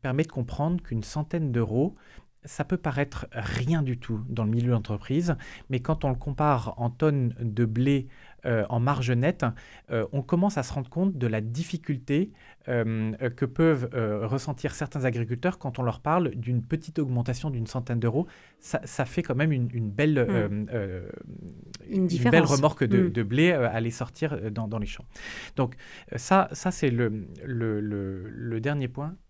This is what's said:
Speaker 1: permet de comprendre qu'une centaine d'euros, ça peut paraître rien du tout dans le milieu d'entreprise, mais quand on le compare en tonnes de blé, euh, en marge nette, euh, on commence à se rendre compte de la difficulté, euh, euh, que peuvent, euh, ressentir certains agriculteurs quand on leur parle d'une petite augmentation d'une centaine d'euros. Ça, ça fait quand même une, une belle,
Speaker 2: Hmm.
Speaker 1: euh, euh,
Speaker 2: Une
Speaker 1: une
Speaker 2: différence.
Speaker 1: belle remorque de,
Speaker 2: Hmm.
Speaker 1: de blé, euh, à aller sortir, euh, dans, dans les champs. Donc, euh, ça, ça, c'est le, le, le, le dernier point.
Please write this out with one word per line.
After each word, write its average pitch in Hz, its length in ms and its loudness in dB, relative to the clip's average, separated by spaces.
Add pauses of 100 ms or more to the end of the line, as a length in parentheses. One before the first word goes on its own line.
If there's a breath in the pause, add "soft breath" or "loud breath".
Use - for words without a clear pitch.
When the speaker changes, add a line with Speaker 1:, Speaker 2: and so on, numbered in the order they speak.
Speaker 1:
permet 135 220 2
de - 80 -2
comprendre 147 520 -2
qu'une 113 200 -2
centaine 151 500 -2
d'euros, 117 420 2 (480 loud breath)
ça 147 220 -6
peut 190 100 0
paraître 139 560 -2
rien 123 520 0
du 123 160 0
tout 113 280 -4
dans 117 160 -2
le 107 60 0
milieu 120 220 2
d'entreprise, 131 640 0 (340 loud breath)
mais 131 100 0
quand 156 240 -2
on 143 60 2
le 127 60 0
compare 135 640 0
en 120 120 0
tonnes 131 500 2
de 117 260 2
blé, 127 420 2 (400 loud breath)
euh, 113 220 2
en 117 100 0
marge 127 320 2
nette, 131 340 2 (460 loud breath)
euh, 113 200 0
on 139 120 -2
commence 180 340 2
à 131 60 0
se - 100 -6
rendre 131 160 -6
compte 185 260 0
de 123 120 0
la 110 120 0
difficulté, 143 920 -2 (360 loud breath)
euh, 113 440 0 (100)
euh, 127 80 0
que 127 160 -2
peuvent, 127 480 4
euh, 107 320 0
ressentir 131 480 -2
certains 139 320 -4
agriculteurs 123 540 0
quand 127 180 -6
on 131 60 -2
leur 117 160 0
parle 160 320 2
d'une 120 320 0
petite 156 340 -4
augmentation 131 540 0
d'une 117 160 -2
centaine 120 320 -2
d'euros. 120 260 2 (320 loud breath)
Ça, - 280 -4
ça - 200 -2
fait - 160 -2
quand 135 140 0
même 156 160 2
une, 123 200 2
une 113 200 -2
belle, 139 340 4
Speaker 2:
Hmm. 110 60 0
Speaker 1:
euh, 104 420 0
euh, 98 360 -4 (760)
Speaker 2:
Une 214 100 -2
Speaker 1:
une 185 100 4
Speaker 2:
différence. 170 240 4
Speaker 1:
belle 165 140 8
remorque 139 380 4
de, 131 200 6
Speaker 2:
Hmm. - 80 2
Speaker 1:
de 120 100 0
blé, 131 300 4
euh, 131 160 2
à 110 60 -2
aller 117 180 0
sortir, 147 420 -4
euh, 107 160 -4
dans, 110 180 -4
dans 107 120 -4
les 104 80 -4
champs. - 180 -10 (520 loud breath)
Donc, 127 180 0 (360 loud breath)
euh, - 60 -6
ça, 190 360 4
ça, 180 180 -2
c'est 156 180 0
le, 110 380 0 (180)
le, 113 340 -2
le, 98 480 -4
le 113 320 -6
dernier 139 280 -2
point. 143 280 -8 (140)